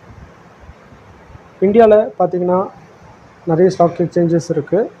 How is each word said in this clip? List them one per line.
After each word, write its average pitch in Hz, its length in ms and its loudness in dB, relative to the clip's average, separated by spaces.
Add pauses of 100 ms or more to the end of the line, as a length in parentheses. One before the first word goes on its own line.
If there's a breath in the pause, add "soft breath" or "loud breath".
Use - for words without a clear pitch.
(1700)
இந்தியால 214 420 4 (100)
பார்த்தீங்கன்னா, 180 400 -2 (880)
நிறைய 175 300 2
ஸ்டாக் 175 280 0
எக்ஸ்சேஞ்சஸ் 170 520 -2
இருக்கு. 156 240 -4 (200)